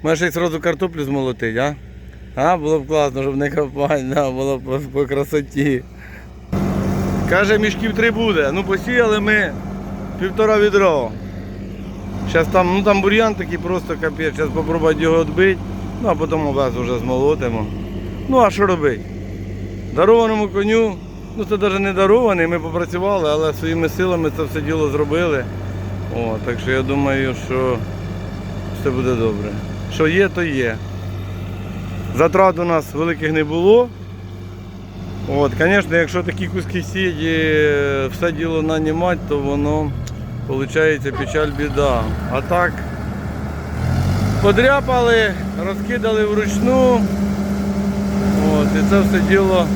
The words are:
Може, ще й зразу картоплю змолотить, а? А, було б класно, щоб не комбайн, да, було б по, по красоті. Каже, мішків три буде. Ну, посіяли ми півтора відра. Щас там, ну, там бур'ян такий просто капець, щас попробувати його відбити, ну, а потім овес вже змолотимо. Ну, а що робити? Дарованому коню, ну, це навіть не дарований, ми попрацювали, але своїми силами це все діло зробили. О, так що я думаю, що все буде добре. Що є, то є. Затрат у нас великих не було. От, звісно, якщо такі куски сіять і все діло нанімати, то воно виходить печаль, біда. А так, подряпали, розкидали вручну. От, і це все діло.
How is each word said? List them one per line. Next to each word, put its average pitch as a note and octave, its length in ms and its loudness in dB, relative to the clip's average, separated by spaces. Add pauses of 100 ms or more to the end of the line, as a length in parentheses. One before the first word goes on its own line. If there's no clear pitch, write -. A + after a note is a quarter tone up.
Може, D#3+ 140 2
ще F3 100 0
й E3 40 0
зразу D#3+ 300 -2
картоплю E3 440 -2
змолотить, B2+ 520 -2
а? C#3+ 180 0 (600)
А, D#3+ 220 2
було D#3 240 0
б C3 60 -8
класно, C#3+ 360 0
щоб C3+ 140 -2
не C#3+ 140 0
комбайн, C#3+ 600 -2
да, C#3 200 2
було C3+ 280 -2
б B2 40 -10
по, C3 160 -4
по C#3 280 -2
красоті. C#3 760 0 (1500)
Каже, G3+ 300 4
мішків G#3+ 360 0
три A3+ 160 2
буде. G#3 420 2
Ну, F#3+ 120 -2
посіяли G#3+ 560 2
ми G#3 320 2 (680)
півтора G#3+ 380 2
відра. F#3+ 500 4 (1200)
Щас E3 180 2
там, F#3 280 2
ну, G3+ 60 2
там G3+ 200 2
бур'ян G#3+ 320 4
такий F3 240 -4
просто E3+ 420 -4
капець, D#3 340 -4
щас D3+ 140 -2
попробувати D#3 540 0
його D#3+ 220 4
відбити, F3 360 2 (420)
ну, A3+ 60 0
а F#3+ 60 4
потім D#3 320 0
овес C3+ 280 0
вже B2 240 -2
змолотимо. B2+ 680 0 (640)
Ну, C4 100 4
а G#3+ 120 6
що G3 160 2
робити? D3 340 2 (960)
Дарованому G#3+ 540 4
коню, G#3 460 2 (420)
ну, G#3+ 80 -4
це G#3 120 0
навіть G3 240 0
не G3 120 0
дарований, G3 540 6
ми E3+ 120 0
попрацювали, E3+ 720 0
але D3+ 240 2
своїми E3 340 0
силами F3 480 0
це D#3+ 60 -2
все D3+ 180 -4
діло D3+ 280 0
зробили. D3 560 0 (720)
О, A2+ 280 -2
так A#2+ 160 -4
що C#3 100 -4
я C3+ 120 2
думаю, C3+ 520 0 (120)
що C3 300 0 (1040)
все C#3+ 100 -2
буде B2+ 240 0
добре. G#2+ 340 -2 (460)
Що D#3+ 140 2
є, F#3 200 4
то F3 140 -2
є. C3 340 -2 (1400)
Затрат F3 420 4
у F3 60 0
нас E3 300 0
великих D#3+ 380 0
не D#3 120 2
було. F#3+ 440 4 (1500)
От, C#3+ 220 2
звісно, E3+ 380 2
якщо E3+ 260 2
такі F#3 240 -4
куски F3 360 -4
сіять F3+ 380 -2
і D3+ 920 2
все E3+ 200 -2
діло D#3+ 300 -2
нанімати, D#3+ 640 0
то D3 100 0
воно C#3+ 540 0 (560)
виходить C#3 720 0
печаль, D3+ 300 0 (100)
біда. C#3+ 440 2 (300)
А C3 80 0
так, F3 320 0 (1700)
подряпали, A#3 920 4 (340)
розкидали G#3+ 580 0
вручну. G#3+ 760 4 (1500)
От, G3+ 140 4 (100)
і G3+ 120 4
це G3+ 100 6
все G3 280 4
діло. F#3+ 480 4